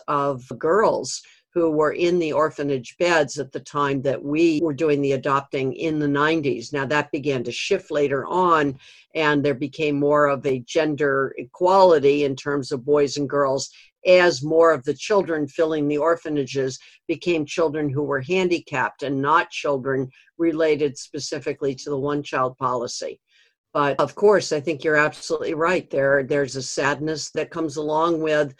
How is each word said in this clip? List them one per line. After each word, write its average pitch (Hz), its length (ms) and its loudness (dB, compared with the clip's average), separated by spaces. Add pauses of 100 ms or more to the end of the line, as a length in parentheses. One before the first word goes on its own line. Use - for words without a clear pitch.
of 143 360 -2 (140)
girls 165 640 0 (320)
who 165 160 2
were 151 220 2
in 175 260 0
the 156 160 0
orphanage 143 640 -2
beds 165 400 2
at 135 140 -8
the 147 80 -8
time 139 420 -2
that 135 220 -2
we 156 400 2
were 156 100 0
doing 143 300 0
the 139 80 0
adopting 135 640 -2
in 156 260 -4
the 147 80 0
nineties. 143 680 0
Now 139 140 -4
that 147 240 -2
began 135 320 -2
to 120 80 -8
shift - 400 -4
later 139 340 0
on, 160 500 2 (380)
and 147 320 2
there 143 80 2
became 143 460 -4
more 147 260 4
of 139 220 0
a 131 180 -2
gender 143 720 0
equality 160 840 4
in 135 120 0
terms 143 360 -4
of 127 120 -6
boys 143 340 2
and 143 120 -2
girls, 139 400 0 (380)
as 175 340 6
more 160 300 6
of 139 120 0
the 139 120 -2
children 160 520 0
filling 156 400 -2
the 147 120 0
orphanages 139 800 -2 (280)
became 165 380 -2
children 151 420 -2
who 139 140 -2
were 139 200 -2
handicapped 160 840 -2
and 135 180 -2
not 156 300 2
children 135 580 -2 (300)
related 156 580 0
specifically 143 800 -6
to 147 160 -10
the 139 80 -4
one-child 139 580 -4
policy. 123 640 -6 (520)
But 143 260 0
of 143 140 0
course, 202 380 4
I 151 80 0
think 143 240 -4
you're 156 120 2
absolutely 151 600 -2
right. 165 340 -2
There, 139 340 2
there's 131 320 -2
a 131 60 -8
sadness 147 680 -4
that 156 180 -4
comes 160 280 -6
along 156 440 0
with, 151 380 0